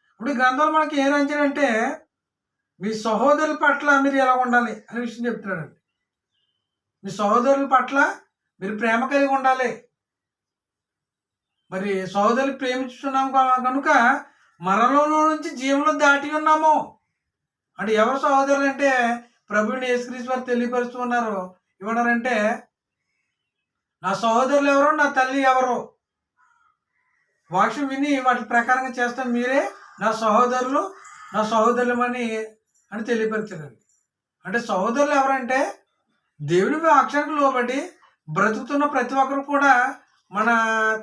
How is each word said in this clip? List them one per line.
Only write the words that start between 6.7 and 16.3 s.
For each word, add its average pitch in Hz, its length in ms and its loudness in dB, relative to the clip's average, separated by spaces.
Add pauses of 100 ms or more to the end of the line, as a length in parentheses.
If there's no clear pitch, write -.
మీ 196 60 -10
సహోదరుల 240 560 2
పట్ల 262 520 2 (420)
మీరు 208 160 -8
ప్రేమ 233 300 0
కలిగి 277 200 2
ఉండాలి. 262 580 0 (1900)
మరి 190 360 -4
సహోదరులు 233 460 0
ప్రేమించుతున్నాం 262 760 -4
క-, 262 360 2
కనుక 277 240 -2 (720)
మరణంలో 277 680 2
నుంచి 311 280 -4
జీవంలో 277 360 0
దాటి 285 380 2